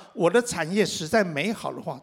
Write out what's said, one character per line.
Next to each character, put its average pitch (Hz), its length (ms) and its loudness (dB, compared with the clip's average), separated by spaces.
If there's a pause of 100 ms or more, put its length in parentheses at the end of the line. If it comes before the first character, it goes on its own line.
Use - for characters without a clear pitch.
(140)
“我 175 160 4
的 233 120 4
产 170 320 -4
业 202 120 4
实 156 220 -4
在 214 160 4
美 170 300 -2
好” - 200 -8
的 - 80 -10
话， 135 220 -8